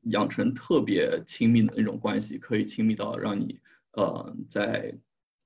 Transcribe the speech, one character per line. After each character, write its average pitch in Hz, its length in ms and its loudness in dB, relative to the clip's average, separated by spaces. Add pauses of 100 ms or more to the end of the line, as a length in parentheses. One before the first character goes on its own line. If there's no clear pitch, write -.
养 107 240 2
成 - 260 0
特 - 260 2
别 85 460 2
亲 - 240 2
密 117 120 6
的 107 140 2
那 110 60 2
种 104 160 -2
关 107 220 -2
系， - 180 -8
可 - 180 -4
以 107 80 0
亲 - 200 -2
密 110 100 2
到 104 240 -6
让 101 200 -2
你， - 220 -6 (320)
呃， 87 420 -2 (140)
在 - 480 -4 (500)